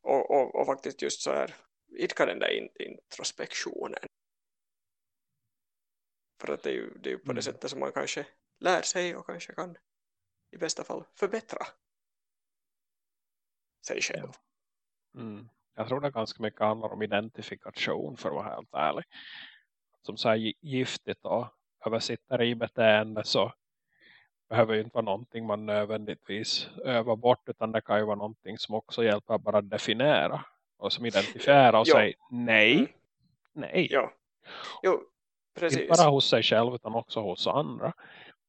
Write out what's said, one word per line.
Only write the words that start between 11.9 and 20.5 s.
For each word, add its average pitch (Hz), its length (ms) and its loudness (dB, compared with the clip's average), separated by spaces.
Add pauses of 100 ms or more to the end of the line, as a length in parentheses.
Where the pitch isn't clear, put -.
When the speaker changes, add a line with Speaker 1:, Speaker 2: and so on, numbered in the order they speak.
Speaker 1:
sig - 140 -6
själv. - 280 -6 (840)
Speaker 2:
Ja. 131 80 -20
Mm. 110 280 -14 (260)
Jag 110 120 -6
tror 131 140 -2
det 143 100 -2
ganska 110 320 -6
mycket 107 180 -6
handlar 110 320 0
om 101 80 -8
identifikation, 107 1160 -6
för - 120 -6
att 71 60 -4
vara - 200 -6
helt - 180 -14
ärlig. 76 300 0 (1000)
Som 107 160 -10
så - 120 0
här 110 60 4
gi-, 110 260 -4